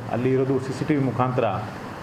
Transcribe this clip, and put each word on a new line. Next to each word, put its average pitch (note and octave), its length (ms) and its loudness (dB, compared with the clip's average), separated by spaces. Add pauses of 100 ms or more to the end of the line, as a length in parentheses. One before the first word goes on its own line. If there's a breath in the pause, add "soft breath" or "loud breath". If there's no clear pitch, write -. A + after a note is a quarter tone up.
(120)
ಅಲ್ಲಿ B2+ 200 2
ಇರೋದು C3 280 2
ಸಿ - 120 -6
ಸಿ - 120 -4
ಟಿ D3+ 120 2
ವಿ C#3 80 2
ಮುಖಾಂತರ B2 400 2 (580)